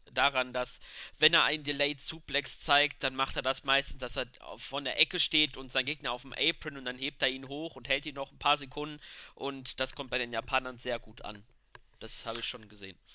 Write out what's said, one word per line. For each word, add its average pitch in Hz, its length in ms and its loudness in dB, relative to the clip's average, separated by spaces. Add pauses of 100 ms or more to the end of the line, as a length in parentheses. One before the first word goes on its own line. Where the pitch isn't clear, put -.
(120)
daran, 127 400 4
dass, 123 280 -2 (400)
wenn 156 120 10
er 160 120 8
einen 151 180 2
Delayed 143 380 0
Suplex 143 580 -4
zeigt, 143 460 4
dann 131 100 0
macht 135 220 0
er 147 60 -2
das 131 200 0
meistens, 139 360 2
dass 123 180 -6
er 127 100 -2 (140)
auf, 85 200 -12
von 139 240 -6
der 135 140 0
Ecke 165 220 4
steht 151 360 2
und 131 140 -10
sein 127 160 2
Gegner 143 240 -4
auf 127 120 -4
dem 135 100 -12
Apron 147 440 0
und 131 80 -8
dann 127 140 -6
hebt 135 240 -6
er 131 60 6
ihn 131 200 -4
hoch 151 280 -6
und 135 120 -8
hält 139 180 2
ihn 139 100 -8
noch 139 160 -6
ein - 60 -20
paar 147 180 4
Sekunden 147 440 -6 (360)
und 135 420 -4
das 131 160 0
kommt 135 160 -8
bei 123 80 0
den 120 140 -4
Japanern 127 460 0
sehr 123 200 -2
gut 107 240 -14
an. 104 220 -10 (560)
Das - 260 -8
habe 117 140 0
ich 113 60 -4
schon 104 220 -8
gesehen. 101 300 -14 (160)